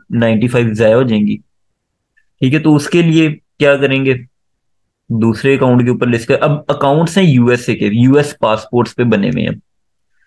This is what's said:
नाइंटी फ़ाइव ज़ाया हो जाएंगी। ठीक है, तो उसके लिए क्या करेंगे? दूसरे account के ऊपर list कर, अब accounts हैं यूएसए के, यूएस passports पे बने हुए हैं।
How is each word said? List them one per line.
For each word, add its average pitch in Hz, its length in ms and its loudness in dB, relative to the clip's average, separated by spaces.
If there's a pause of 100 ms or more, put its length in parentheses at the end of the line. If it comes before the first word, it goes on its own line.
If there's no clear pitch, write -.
(120)
नाइंटी 117 360 0
फ़ाइव 120 260 -2
ज़ाया 110 220 2
हो 131 80 2
जाएंगी। 107 340 -2 (1040)
ठीक 131 120 0
है, 156 60 0
तो 151 160 2
उसके 170 280 0
लिए 160 260 2
क्या 143 480 -2
करेंगे? 135 480 -2 (840)
दूसरे 113 460 0
account 123 260 2
के 120 60 0
ऊपर 123 180 -2
list 117 200 -2
कर, 139 80 0
अब 147 340 -2
accounts 147 480 0
हैं 196 80 2
यूएसए 123 500 2
के, 98 100 -4
यूएस 131 560 0
passports 110 520 -2
पे 123 100 -4
बने 104 260 0
हुए 95 120 -4
हैं। 82 180 -6 (680)